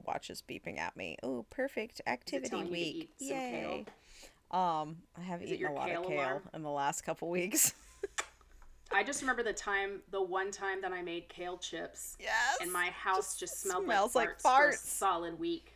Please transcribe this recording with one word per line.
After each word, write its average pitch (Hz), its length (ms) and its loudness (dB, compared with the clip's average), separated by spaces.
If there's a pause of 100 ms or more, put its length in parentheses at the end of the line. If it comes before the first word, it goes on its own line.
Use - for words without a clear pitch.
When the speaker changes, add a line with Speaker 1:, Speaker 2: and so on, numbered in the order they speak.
Speaker 1:
watch - 240 -4
is - 160 -10
beeping - 320 -8
at 85 180 -4
me. 85 260 -8
Oh, 214 280 -4
perfect 254 500 -4
Speaker 2:
Is - 60 -14
it 226 40 -2
Speaker 1:
activity 262 400 -4
Speaker 2:
telling 190 160 -4
you 170 60 -4
to 170 80 -2
Speaker 1:
week. 165 160 -2
Speaker 2:
eat 160 220 -8
some 269 100 -8
kale? 277 100 -2
Speaker 1:
Yay. 247 480 -4 (640)
Um, 165 480 2 (200)
I 170 40 -10
have 175 200 -4
Speaker 2:
Is - 80 -8
it 381 40 2
Speaker 1:
eaten - 80 -4
Speaker 2:
your - 80 0
Speaker 1:
a 143 40 -2
lot 135 160 0
of 170 120 0
Speaker 2:
kale - 20 -2
Speaker 1:
kale 147 120 0 (120)
Speaker 2:
alarm? 139 240 -4
Speaker 1:
in 160 100 -8
the 151 80 -4
last 143 320 0
couple 165 280 -4
weeks. 180 480 4
<laughs> - 1120 -12
Speaker 2:
I 202 100 4
just 277 200 -4
remember 247 200 0
the 208 120 0
time, 196 560 -2
the 196 120 0
one 185 280 0
time 196 320 -2
that 185 100 -2
I 180 100 -4
made 170 260 -6
kale 180 300 -6
chips. - 600 -8
Speaker 1:
Yes. 226 400 2
Speaker 2:
And 175 120 -2
my 180 180 2
house - 440 0
Speaker 1:
Just - 60 -8
Speaker 2:
just - 220 -6
smelled 381 240 0
Speaker 1:
smells 214 280 4
Speaker 2:
like 226 140 6
Speaker 1:
like - 100 -8
Speaker 2:
farts - 40 -12
for 285 260 10
a 269 60 4
Speaker 1:
farts. - 120 -6
Speaker 2:
solid 170 520 2
week. 170 380 -2